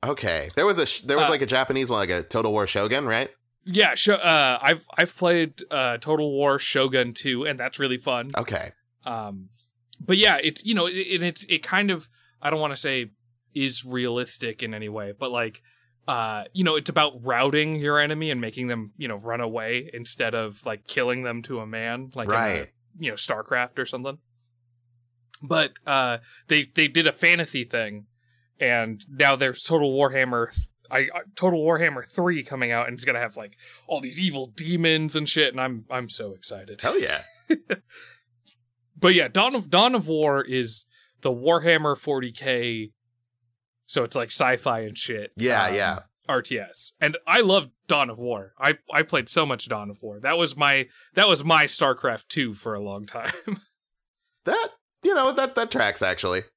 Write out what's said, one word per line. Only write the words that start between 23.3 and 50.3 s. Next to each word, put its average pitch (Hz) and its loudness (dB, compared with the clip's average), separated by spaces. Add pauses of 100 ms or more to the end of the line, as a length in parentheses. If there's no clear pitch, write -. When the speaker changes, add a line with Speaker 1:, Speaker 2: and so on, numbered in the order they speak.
Speaker 2:
or 131 -4
something. 139 -10 (1200)
But, 151 0 (120)
uh, 127 2 (300)
they, 151 4 (100)
they 156 4
did 160 2
a 151 4
fantasy 170 2
thing, 107 -4 (520)
and 113 0
now 139 4
there's 127 0
Total 147 2
Warhammer, 131 2 (420)
I, 135 2
uh, 175 -6 (160)
Total 175 2
Warhammer 156 2
three 175 -2
coming 123 -4
out, 117 0
and 123 -8
it's 120 -10
gonna 127 0
have, 117 -6
like, 107 -14 (300)
all 151 -4
these 135 -10
evil 143 -2 (100)
demons 160 0
and 151 -2
shit, 151 2
and 131 -6
I'm, 123 -4
I'm 127 -6
so 107 -10
excited. 98 -16
Speaker 1:
Hell 339 0
yeah. - -2 (260)
Speaker 2:
<laughs> 311 2 (1400)
But 180 6
yeah, 156 4
Dawn 226 2
of, 185 -4
Dawn 220 6
of 190 0
War 151 2
is 127 -4 (340)
the 135 0
Warhammer 151 2
forty 131 -4
K, 120 -4 (920)
so 131 -2
it's, 113 -6
like, 117 -4
sci-fi 127 0
and 110 -10
shit, 107 -8
Speaker 1:
Yeah, 110 2
Speaker 2:
um, 92 0
Speaker 1:
yeah. 90 0 (300)
Speaker 2:
R 131 0
T 117 -6
S. - -12
And 156 0
I 190 4
love 190 4 (180)
Dawn 143 2
of 113 -10
War. 113 -6
I, 143 4 (160)
I 147 2
played 147 -2
so 165 2
much 131 -4
Dawn 104 -6
of 101 -16
War. 107 -12
That 143 0